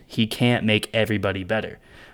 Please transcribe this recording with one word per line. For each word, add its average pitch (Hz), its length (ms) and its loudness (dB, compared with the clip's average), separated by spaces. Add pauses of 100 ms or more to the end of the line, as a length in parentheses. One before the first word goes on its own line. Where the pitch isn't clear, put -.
He 113 200 0
can't 120 380 2
make 107 300 2
everybody 101 480 0
better. 107 360 -4 (360)